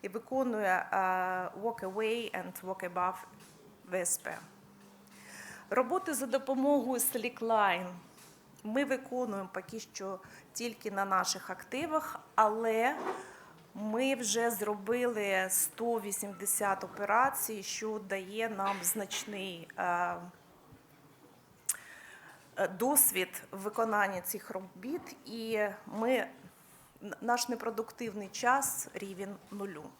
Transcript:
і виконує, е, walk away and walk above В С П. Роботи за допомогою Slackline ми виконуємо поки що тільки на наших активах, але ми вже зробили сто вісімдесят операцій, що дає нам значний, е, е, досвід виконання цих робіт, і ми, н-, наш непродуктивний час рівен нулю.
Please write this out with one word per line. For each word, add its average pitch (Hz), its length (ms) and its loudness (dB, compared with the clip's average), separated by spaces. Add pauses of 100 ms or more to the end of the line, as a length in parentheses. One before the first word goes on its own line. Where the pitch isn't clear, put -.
і 196 60 -4
виконує, 214 840 2
е, - 40 2 (680)
walk 226 180 -2
away 214 600 0
and 180 120 -8 (120)
walk 185 300 -4
above 180 220 0 (720)
В 180 40 -2
С 190 240 2
П. - 200 -6 (1300)
Роботи 320 440 2
за 254 120 -2
допомогою 262 720 2
Slackline 220 880 2 (800)
ми 233 200 2
виконуємо 247 680 -2
поки 214 280 -6
що 190 380 -8 (340)
тільки 220 380 -6
на 196 140 0
наших 190 460 2
активах, - 720 -2 (140)
але 226 640 4 (760)
ми 226 400 2
вже 233 360 2
зробили 208 1000 2
сто 226 500 2
вісімдесят 196 840 0
операцій, 214 760 2
що 214 460 -4
дає 196 400 -2
нам 196 340 0
значний, 190 920 -4
е, 175 380 2 (2500)
е, 190 120 2
досвід 190 840 2
виконання 202 680 0
цих - 300 -8
робіт, 190 720 -8
і 226 340 -2 (280)
ми, 233 400 2 (760)
н-, 202 180 -8
наш 240 280 2
непродуктивний 220 800 -4
час 262 680 2
рівен 196 420 -8 (140)
нулю. 202 340 -8 (140)